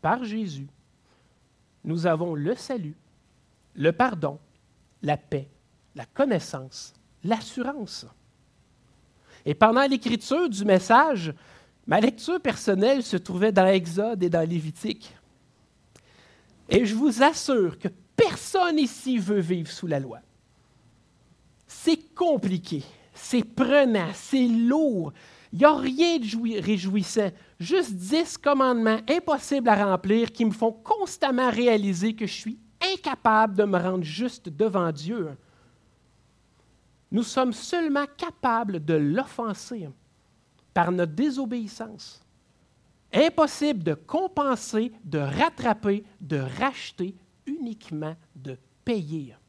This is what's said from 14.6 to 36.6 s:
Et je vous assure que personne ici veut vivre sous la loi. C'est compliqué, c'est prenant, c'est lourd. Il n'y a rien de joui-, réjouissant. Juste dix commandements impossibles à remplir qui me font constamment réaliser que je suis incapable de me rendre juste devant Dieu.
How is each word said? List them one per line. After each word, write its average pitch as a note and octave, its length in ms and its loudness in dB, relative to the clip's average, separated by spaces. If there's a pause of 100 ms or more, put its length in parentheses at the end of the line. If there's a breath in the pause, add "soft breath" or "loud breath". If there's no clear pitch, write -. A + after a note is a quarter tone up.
Et A#3+ 160 4
je G#3+ 100 -2
vous A#3+ 280 2
assure B3+ 540 2
que F#3 120 -6 (260)
personne F4 640 2
ici B3+ 380 -2
veut G3+ 220 0
vivre E3+ 300 -2
sous - 180 -10
la D3 120 -2
loi. B2+ 200 -10 (1500)
C'est - 480 -2
compliqué, F#3+ 680 0 (300 loud breath)
c'est - 300 -2
prenant, B3 680 2
c'est B3+ 340 0
lourd. A#3 640 2 (400 loud breath)
Il E3+ 80 -6
n'y C#4 60 6
a D4+ 100 8
rien D4 420 0
de B3 60 -2
joui-, A3+ 360 -4
réjouissant. F#3+ 680 0 (300 loud breath)
Juste B3+ 340 0
dix A3 440 -2
commandements B3 680 2
impossibles C#4 640 0
à G3+ 160 6
remplir G3+ 460 2
qui A#3 140 0
me G#3+ 60 4
font A3 200 0
constamment C4 800 0
réaliser G#3+ 640 2
que A3 100 -6
je F#3+ 80 -6
suis - 260 -10 (340)
incapable A3 600 2
de G#3 80 4
me G3 140 2
rendre F3+ 260 0
juste F3+ 460 -8
devant F3+ 420 0
Dieu. D#3+ 380 -6 (1800 soft breath)